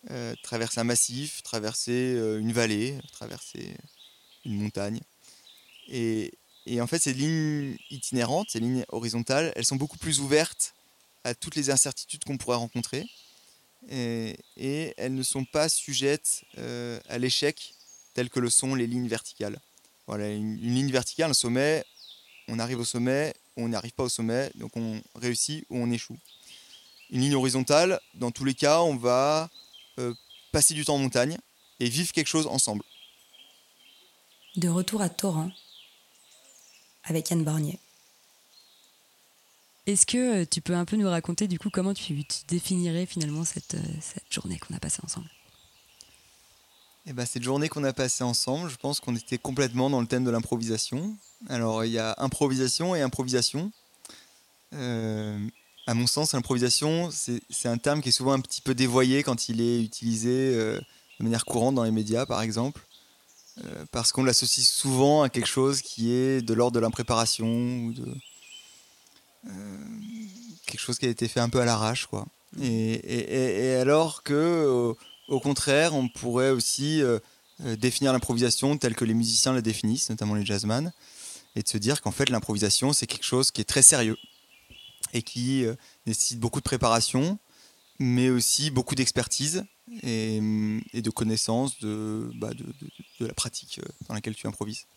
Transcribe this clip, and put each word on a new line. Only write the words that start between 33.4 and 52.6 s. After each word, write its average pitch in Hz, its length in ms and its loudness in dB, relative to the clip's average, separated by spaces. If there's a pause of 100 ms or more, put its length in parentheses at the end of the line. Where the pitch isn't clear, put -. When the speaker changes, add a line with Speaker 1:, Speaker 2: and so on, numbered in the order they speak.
Speaker 2:
De 175 140 0
retour 185 320 0
à 175 80 0
Toran, 170 420 -2 (1500)
avec 160 280 -2
Anne 165 120 2
Bornier. 156 360 -2 (2000)
Est-ce 202 180 6
que, 240 360 2
euh, 165 80 2
tu 165 120 -4
peux 180 140 -2
un 175 100 0
peu 214 100 -2
nous 202 140 2
raconter, 175 380 -2
du 175 100 -2
coup, 208 120 -6
comment 190 240 -2
tu, 147 320 -6
tu - 220 -6
définirais 175 580 -2
finalement 156 400 -4
cette, - 300 -8
euh, 156 80 -6 (180)
cette - 300 -12
journée - 280 -6
qu'on - 160 -10
a - 40 -10
passée - 240 -6
ensemble ? 165 260 -10 (1800)
Speaker 1:
Eh 143 60 -14
ben, 123 120 -2
cette 127 180 -4
journée 139 240 2
qu'on 147 160 -4
a 135 100 2
passée 127 300 0
ensemble, 135 460 0
je 127 60 -10
pense 139 240 -4
qu'on 120 160 -4
était 117 240 -4
complètement 131 500 2
dans 131 120 2
le 117 60 0
thème 127 160 2
de 123 60 2
l'improvisation. 117 840 -2 (340)
Alors, 113 340 0
il 113 80 0
y 113 60 -2
a 110 220 0
improvisation 135 760 0